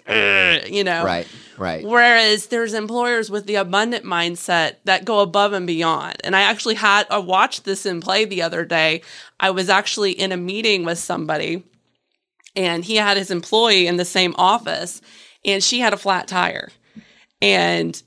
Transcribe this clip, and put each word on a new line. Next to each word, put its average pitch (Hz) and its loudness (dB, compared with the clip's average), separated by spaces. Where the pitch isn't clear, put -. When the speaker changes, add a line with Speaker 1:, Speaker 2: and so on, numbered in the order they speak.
Speaker 1:
"Ugh," 196 4
you 202 0
know? 170 0
Speaker 2:
Right, 92 -2
right. 85 -4
Speaker 1:
Whereas 226 4
there's 233 -2
employers 226 -2
with 202 -6
the 208 -2
abundant 202 -2
mindset 170 -2
that 185 0
go 214 0
above 202 2
and 185 -4
beyond. 160 -2
And - -4
I 196 4
actually 214 0
had, 208 2
I 202 0
watched 185 0
this 196 -4
in 185 -4
play 190 0
the 190 -4
other 170 -2
day. 165 0
I 190 0
was 185 -2
actually 202 2
in 190 -4
a 185 -4
meeting 190 -2
with 170 -2
somebody, 165 -4
and 175 -2
he 220 -2
had 208 2
his 196 -4
employee 196 2
in 175 0
the 175 0
same 180 0
office, 196 0
and 196 0
she 247 0
had 220 2
a 202 0
flat 190 -2
tire. 180 -2
And, 175 2